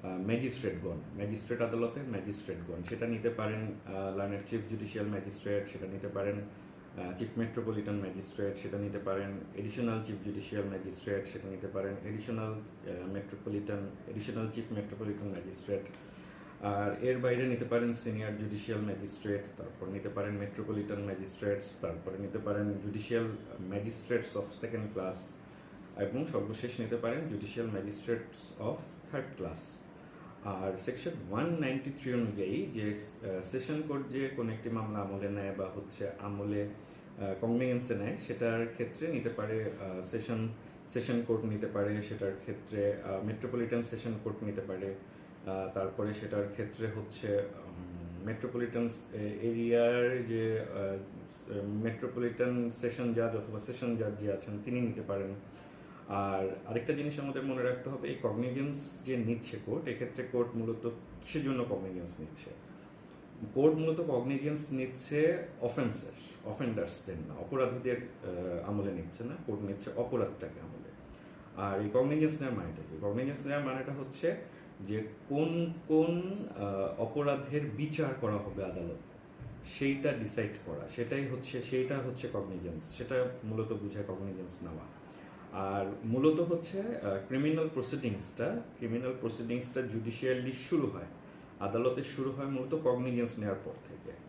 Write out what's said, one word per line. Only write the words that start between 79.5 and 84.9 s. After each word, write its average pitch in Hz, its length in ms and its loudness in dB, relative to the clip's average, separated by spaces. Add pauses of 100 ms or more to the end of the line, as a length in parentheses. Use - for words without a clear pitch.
সেইটা 139 480 2
ডিসাইড 110 400 0 (140)
করা, 76 220 -4
সেটাই 135 400 0
হচ্ছে, 123 340 -2
সেইটা 131 360 2
হচ্ছে 127 360 -2
কগনিজেন্স, 87 500 -2 (140)
সেটা 127 320 2 (140)
মূলত 110 300 0
বোঝায় 101 340 -2
কগনিজেন্স 92 560 -4
নেওয়া। 80 220 -6 (680)